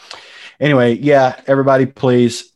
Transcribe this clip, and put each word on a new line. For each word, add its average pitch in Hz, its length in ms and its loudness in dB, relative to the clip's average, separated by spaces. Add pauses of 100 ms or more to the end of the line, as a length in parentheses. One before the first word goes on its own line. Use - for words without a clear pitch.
(600)
anyway, 123 380 0
yeah, 135 500 0
everybody, 135 380 0
please, 123 720 -2